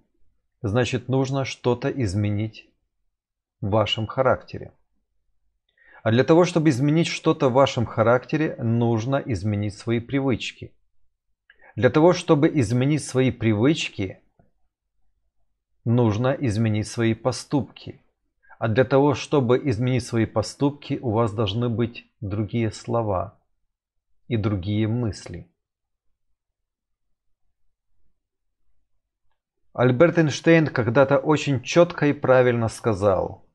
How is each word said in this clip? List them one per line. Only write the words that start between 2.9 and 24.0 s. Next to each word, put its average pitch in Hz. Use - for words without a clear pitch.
в 104
вашем 107
характере. -
А 117
для 123
того, 170
чтобы 160
изменить 147
что-то 156
в -
вашем 131
характере, 127
нужно 117
изменить 104
свои 117
привычки. 123
Для 117
того, 165
чтобы 165
изменить 135
свои 127
привычки, 110
нужно 117
изменить 107
свои 113
поступки. -
А 117
для 113
того, 139
чтобы 127
изменить 123
свои 113
поступки, 139
у 120
вас 113
должны 113
быть 117
другие 107
слова 107